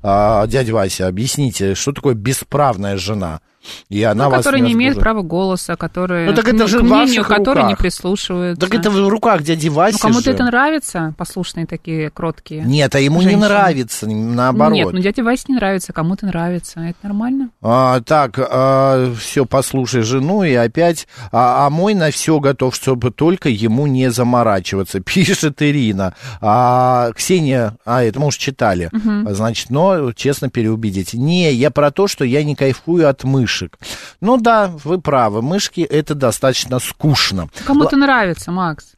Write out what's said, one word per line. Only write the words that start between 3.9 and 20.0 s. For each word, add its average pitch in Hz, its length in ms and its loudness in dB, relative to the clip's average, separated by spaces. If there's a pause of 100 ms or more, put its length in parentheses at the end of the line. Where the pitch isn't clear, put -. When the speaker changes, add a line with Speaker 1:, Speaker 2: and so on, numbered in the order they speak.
Speaker 1:
И 104 140 0
она 110 220 2
Speaker 2:
Ну, 139 40 2
Speaker 1:
вас - 80 2
Speaker 2:
которая 269 240 2
Speaker 1:
не 247 60 2
Speaker 2:
не 233 60 0
имеет 247 200 2
Speaker 1:
возбуждает. 214 220 0
Speaker 2:
права 190 120 -6
голоса, 175 480 -2
которая, 175 540 -4
Speaker 1:
Ну, - 40 2
так 220 120 2
это 220 120 2
Speaker 2:
ну, 226 100 2
Speaker 1:
же 233 100 2
Speaker 2:
к 240 40 4
Speaker 1:
в - 20 4
Speaker 2:
мнению 247 380 4
Speaker 1:
ваших - 60 -2
Speaker 2:
которой 208 300 2
не 139 120 4
Speaker 1:
руках. - 100 -4
Speaker 2:
прислушивается. 180 840 -2
Speaker 1:
Так 190 120 -4
это 185 100 0
в 196 200 2
руках 208 340 2
дяди 160 260 -2
Васи 175 260 2
Speaker 2:
Ну, 214 40 -4
кому-то 226 240 2
Speaker 1:
же. 269 80 2
Speaker 2:
это 247 140 0
нравится, 240 720 0
послушные 170 480 -6
такие, 160 440 -6
кроткие 156 540 -8
Speaker 1:
Нет, 139 300 2
а 139 60 2
ему 147 180 2
не 185 120 4
Speaker 2:
женщины. 208 180 4
Speaker 1:
нравится, 170 600 0
наоборот. 120 680 0
Speaker 2:
Нет, - 180 0
ну, 180 80 -2
дяде 202 220 -2
Васе 240 260 -2
не 262 80 0
нравится, 196 360 -2
кому-то 180 340 -4
нравится, 170 540 -6
это 170 220 -8
нормально. 233 480 -4 (100)
Speaker 1:
А, 127 400 2
так, 139 380 0
а, 131 800 2
все, - 260 -2
послушай 131 580 0